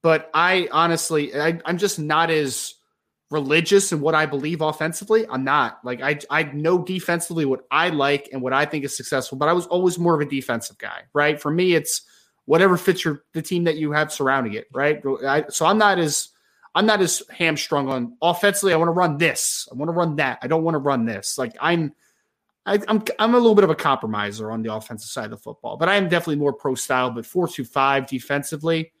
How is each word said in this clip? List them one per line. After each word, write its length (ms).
But 320
I 380
honestly, 640
I, 300
I'm 120
just 220
not 320
as 440
religious 580
in 100
what 140
I 120
believe 340
offensively. 680
I'm 140
not. 420
Like, 180
I, 180
I 140
know 400
defensively 600
what 280
I 160
like 440
and 80
what 120
I 120
think 200
is 120
successful, 420
but 100
I 60
was 120
always 320
more 160
of 60
a 100
defensive 480
guy, 220
right? 260
For 100
me, 240
it's 280
whatever 320
fits 280
your, 280
the 100
team 220
that 120
you 140
have 220
surrounding 400
it, 200
right? 300
I, 220
so 180
I'm 120
not 200
as, 300
I'm 120
not 140
as 300
hamstrung 580
on 340
offensively. 500
I 40
wanna 160
run 260
this. 540
I 20
wanna 160
run 260
that. 260
I 40
don't 160
wanna 160
run 280
this. 300
Like, 240
I'm, 320
I, 220
I'm, 160
I'm 160
a 40
little 180
bit 80
of 60
a 40
compromiser 760
on 100
the 100
offensive 380
side 140
of 80
the 60
football, 380
but 120
I 80
am 120
definitely 280
more 160
pro 240
style, 340
but 160
four 220
two 160
five 420
defensively 920